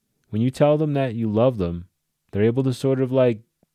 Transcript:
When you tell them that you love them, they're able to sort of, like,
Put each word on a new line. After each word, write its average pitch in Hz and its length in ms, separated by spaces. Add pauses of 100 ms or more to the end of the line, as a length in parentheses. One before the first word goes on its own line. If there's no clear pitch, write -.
(300)
When 107 120
you 123 80
tell 147 260
them 151 180
that 135 200
you 113 160
love 113 300
them, 87 280 (440)
they're 98 100
able 120 220
to 131 100
sort 135 260
of, 127 120
like, 127 300 (340)